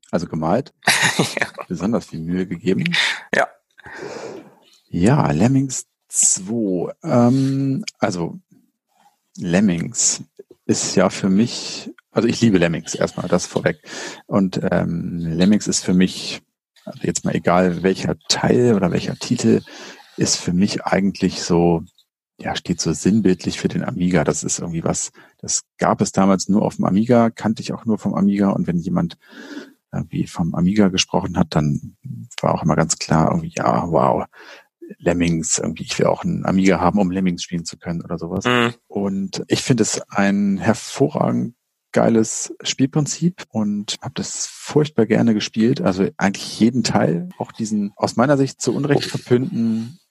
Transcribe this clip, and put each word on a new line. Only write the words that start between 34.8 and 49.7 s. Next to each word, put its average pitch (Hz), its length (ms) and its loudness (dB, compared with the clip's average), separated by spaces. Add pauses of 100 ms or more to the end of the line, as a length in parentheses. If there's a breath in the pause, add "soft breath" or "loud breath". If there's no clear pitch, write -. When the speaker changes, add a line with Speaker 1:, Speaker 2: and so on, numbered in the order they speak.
Speaker 1:
Lemmings, 85 600 0
irgendwie, 85 260 -6
ich - 140 -8
will - 80 2
auch 85 180 0
einen 87 220 -2
Amiga 95 340 2
haben, 90 200 2
um 95 120 2
Lemmings 92 320 -2
spielen 85 220 -6
zu - 120 -14
können 85 260 -6
oder 87 140 -8
sowas. 87 280 -4
Speaker 2:
Mhm. 120 280 2 (140)
Speaker 1:
Und 98 600 -4
ich - 160 0
finde 117 200 2
es - 260 -4
ein 98 480 2
hervorragend 120 1000 0 (360)
geiles 113 720 2
Spielprinzip 151 880 -2
und 104 520 -4
hab 131 140 -10
das - 320 -8
furchtbar - 580 0
gerne 110 280 4
gespielt. 110 480 0
Also 92 360 2
eigentlich - 420 -2
jeden 117 240 4
Teil, 170 540 0
auch - 160 -10
diesen 104 420 -4
aus - 220 -4
meiner 139 200 4
Sicht 135 240 0
zu 117 140 0
Unrecht 143 300 0
verpönten 117 960 -2 (120)